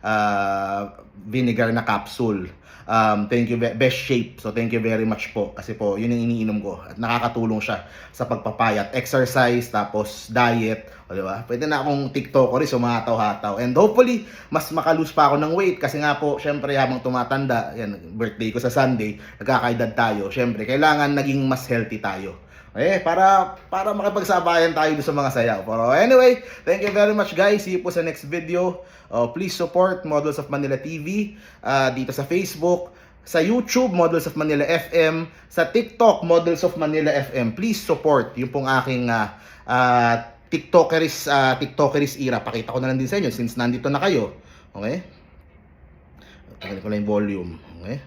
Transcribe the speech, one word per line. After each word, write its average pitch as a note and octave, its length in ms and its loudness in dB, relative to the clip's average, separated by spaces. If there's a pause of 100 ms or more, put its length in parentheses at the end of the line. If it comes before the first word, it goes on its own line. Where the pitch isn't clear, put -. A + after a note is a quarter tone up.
ah, G2+ 920 -2 (320)
vinegar A#2+ 420 0
na A2+ 160 -2
capsule. G2+ 640 -4 (400)
Um, G#2+ 400 2
thank A#2+ 240 0
you A#2 80 -2
ve-, A2+ 160 -2
best B2+ 240 2
shape. A#2+ 400 -2
So, A2 80 -6
thank A2+ 240 -2
you A2+ 80 0
very A2+ 240 0
much G#2+ 240 -4
po. G2+ 240 -6
Kasi - 240 -10
po, G#2 160 -2
yun A2 160 -2
ang A#2 160 0
iniinom A2+ 320 -2
ko. G2 240 -8
At - 160 -18
nakakatulong A2+ 640 -2
siya - 240 -6 (240)
sa - 160 -6
pagpapayat. G#2+ 720 -2
Exercise, B2 720 2
tapos G#2 640 -4
diet. A#2 560 0 (160)
O, - 80 -12
di F#2+ 80 -4
ba? G2 240 -6
Pwede B2+ 240 -4
na C3+ 160 0
akong C#3 240 0
TikToker, C3 560 2
sumataw-hataw. A2+ 960 0
And B2 160 0
hopefully, A#3 480 6 (240)
mas D#3 240 -2
makalose D#3+ 400 2
pa D3 160 6
ako C#3+ 80 4
ng D3+ 160 0
weight. F#3 240 0
Kasi D3 240 -4
nga D3 160 0
po, D3 240 -2
syempre, C#3+ 320 -4
habang C3 320 0
tumatanda, B2+ 720 -2
yan, G2+ 400 -10
birthday A2 320 -4
ko A2+ 80 -6
sa B2 160 -2
Sunday, B2 480 0 (160)
nagkakaedad A#2 560 0
tayo. G#2+ 400 0
Syempre, A#2 320 -2
kailangan C#3+ 480 2
naging C#3 320 0
mas C3 240 -2
healthy A2+ 320 -2
tayo. F#2+ 400 -8 (360)
Eh, F3 240 2
para, F#3+ 560 4 (160)
para G3 240 -2
makipagsabayan F3 800 2
tayo D#3 160 2
doon C#3+ 160 -2
sa C#3+ 60 -2
mga C#3+ 180 0
sayaw. A#2 320 2
Pero A2+ 240 0
anyway, B3 560 6 (160)
thank G3 240 0
you G3+ 80 -2
very G#3 240 4
much, G3 160 -2
guys. G3+ 320 2
See F#3 80 -4
you F3+ 80 -2
po F3+ 80 -4
sa E3+ 160 -2
next D#3 240 -8
video. F3 560 -4 (240)
Oh, A#2 240 -2
please F#3 240 -6
support F3+ 480 0
Models D3+ 320 -2
of C#3+ 160 -8
Manila C#3 240 -2
T D#3 240 -10
V, G3 320 -4 (320)
ah, C3+ 240 2
dito B2+ 240 -6
sa C#3+ 80 -4
Facebook, F3 720 -2 (320)
sa E3 160 0
YouTube, A#3+ 480 2
Models E3 400 2
of - 80 -8
Manila D3+ 320 0
F E3 240 -2
M, E3 320 2 (240)
sa E3 160 0
TikTok, A3+ 560 4
Models E3+ 400 2
of F3 160 0
Manila D#3 320 0
F C3+ 240 -2
M. A#2 240 -2
Please G#3+ 240 -2
support C#3+ 560 0
yung B2+ 160 -6
pong C3+ 160 -2
aking, B2+ 400 0
ah, A2 240 0 (320)
ah, A#2+ 640 2 (240)
TikTokeris, D#3+ 720 2
ah, C3+ 320 4
TikTokeris C#3+ 640 0
era. B2+ 160 0
Pakita A2+ 320 -6
ko B2+ 80 -4
na C3 160 -2
lang C3 80 -2
din C3 80 -4
sa G3+ 80 -2
inyo C3+ 160 -2
since A#2 240 -4
nandito B2 320 -2
na C#3+ 80 0
kayo. C#3+ 400 0 (400)
Okay? B2 240 -6 (1600)
Tanggalin G2 240 -10
ko - 40 -6
lang G#2 120 -2
yung G#2 80 -2
volume. G2+ 420 -2 (300)
Okay? A2 260 -8